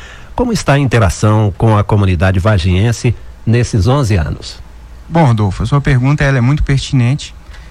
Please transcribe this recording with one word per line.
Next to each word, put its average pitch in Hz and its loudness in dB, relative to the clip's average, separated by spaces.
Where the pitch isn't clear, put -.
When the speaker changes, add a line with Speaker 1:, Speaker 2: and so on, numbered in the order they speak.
Speaker 1:
Como 247 0
está 156 0
a 139 2
interação 107 2
com 110 2
a 104 0
comunidade 95 2
varginhense 101 0
nesses 113 0
onze 127 2
anos? - -6
Speaker 2:
Bom, 165 2
Rodolfo, 107 2
a - -2
sua 143 0
pergunta, 139 2
ela 135 2
é - 2
muito 139 2
pertinente. 135 0